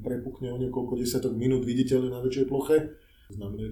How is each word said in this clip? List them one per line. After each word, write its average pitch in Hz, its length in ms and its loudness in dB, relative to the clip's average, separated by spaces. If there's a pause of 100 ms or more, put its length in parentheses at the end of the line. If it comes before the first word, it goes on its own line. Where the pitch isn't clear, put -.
prepukne 123 480 -6
o 123 80 -6
niekoľko 123 400 -2
desiatok 123 400 0
minút 127 240 2
viditeľne 127 480 2
na 123 160 -4
väčšej 131 240 2
ploche. 156 480 2 (320)
To 101 80 -16
znamená, 107 340 -6